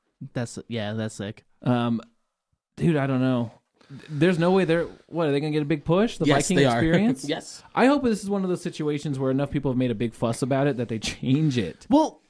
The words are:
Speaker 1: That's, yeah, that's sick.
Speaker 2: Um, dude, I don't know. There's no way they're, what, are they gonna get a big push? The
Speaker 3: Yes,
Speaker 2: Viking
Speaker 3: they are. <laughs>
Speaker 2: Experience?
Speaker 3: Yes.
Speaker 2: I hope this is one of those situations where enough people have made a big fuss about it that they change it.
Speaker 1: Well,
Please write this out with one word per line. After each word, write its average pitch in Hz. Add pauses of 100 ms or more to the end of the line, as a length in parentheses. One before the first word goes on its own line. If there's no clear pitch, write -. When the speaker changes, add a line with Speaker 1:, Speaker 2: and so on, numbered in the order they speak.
(340)
Speaker 1:
That's, 120 (120)
yeah, 107
that's 110
sick. 104 (180)
Speaker 2:
Um, 120 (760)
dude, 156
I 139
don't 131
know. 127 (600)
There's 160
no 165
way 190
they're, 165 (180)
what, 160
are -
they 139
gonna 151
get 151
a -
big 147
push? 196
The 165
Speaker 3:
Yes, 143
Speaker 2:
Viking 190
Speaker 3:
they 139
are. 120
<laughs> -
Speaker 2:
Experience? 196
Speaker 3:
Yes. - (100)
Speaker 2:
I 214
hope 277
this 226
is 196
one 202
of 185
those 175
situations 151
where 131
enough 139
people 143
have 123
made 127
a -
big 110
fuss 117
about 135
it 127
that 117
they 113
change 131
it. 92
Speaker 1:
Well, 294